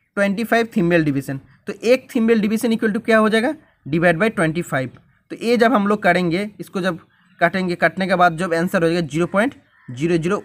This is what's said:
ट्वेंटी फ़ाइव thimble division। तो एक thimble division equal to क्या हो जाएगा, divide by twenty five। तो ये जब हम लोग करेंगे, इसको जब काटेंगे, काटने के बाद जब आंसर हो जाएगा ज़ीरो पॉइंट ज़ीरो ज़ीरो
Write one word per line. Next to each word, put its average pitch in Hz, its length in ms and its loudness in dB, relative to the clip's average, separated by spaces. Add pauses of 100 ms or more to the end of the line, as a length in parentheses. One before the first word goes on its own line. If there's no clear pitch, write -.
(180)
ट्वेंटी 202 260 0
फ़ाइव 226 240 0 (100)
thimble 170 280 2
division। 135 340 -4 (280)
तो 202 60 -6 (120)
एक 254 260 2
thimble 226 320 2
division 226 320 0
equal 220 200 -2
to 226 100 -4
क्या 220 120 4
हो 214 120 4
जाएगा, 226 240 0 (320)
divide 165 360 2
by 220 100 2
twenty 170 340 -2
five। 131 240 -6 (420)
तो 165 60 -14
ये 233 200 0
जब 226 160 4
हम 202 140 2
लोग 208 160 0
करेंगे, 180 460 0 (100)
इसको 180 220 -10
जब 175 180 -4 (400)
काटेंगे, 175 360 0
काटने 180 320 -2
के 185 80 0
बाद 175 220 2
जब 170 160 -4
आंसर 170 300 0
हो 165 60 2
जाएगा 170 180 -2
ज़ीरो 156 200 -2
पॉइंट 220 280 -2 (340)
ज़ीरो 156 280 -2
ज़ीरो 180 280 -4